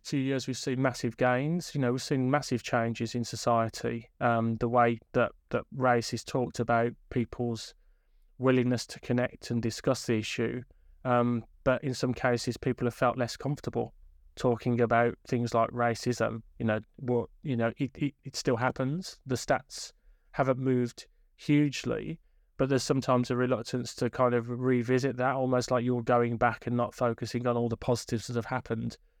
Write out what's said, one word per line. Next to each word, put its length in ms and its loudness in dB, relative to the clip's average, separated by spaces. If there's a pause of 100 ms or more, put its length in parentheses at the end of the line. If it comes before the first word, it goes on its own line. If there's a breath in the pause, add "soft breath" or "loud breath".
few 160 -2
years, 260 -2
we've 100 -4
seen 240 -4
massive 380 0
gains. 560 0
You 80 -2
know, 120 2
we've 180 -4
seen 180 2
massive 320 0
changes 540 -2
in 80 -2
society, 840 -2 (140)
um, 360 2
the 120 0
way 300 4 (140)
that, 180 2 (180)
that 140 -2 (120)
race 380 2
is 100 -6
talked 360 -4
about, 320 2 (180)
people's 640 -4 (680)
willingness 440 4
to 160 -14
connect 500 -2
and 100 0
discuss 440 -2
the 120 2
issue. 440 -4 (420)
Um, 400 2 (220)
but 180 2
in 100 -2
some 200 0
cases, 420 0
people 320 -2
have 60 -2
felt 240 0
less 180 -4
comfortable 580 -6 (440)
talking 420 0
about 360 4 (120)
things 260 -2
like 180 4
racism. 680 0 (160)
You 80 -4
know, 140 2 (180)
what, 300 0 (160)
you 140 -2
know, 200 2
it, 200 -2
it, 160 -2 (100)
it 140 -12
still 180 2
happens. 720 -2
The 100 -2
stats 560 -4 (400)
haven't 260 2
moved 500 0 (280)
hugely, 800 0 (380)
but 140 2
there's 140 2
sometimes 460 2
a 60 0
reluctance 600 -2
to 140 0
kind 240 2
of 160 0
revisit 680 2
that, 180 0
almost 340 0
like 140 2
you're 180 0
going 360 2
back 280 0
and 120 0
not 180 0
focusing 500 -2
on 120 2
all 120 0
the 60 -4
positives 520 -2
that 100 -4
have 80 -2
happened. 500 -4 (240)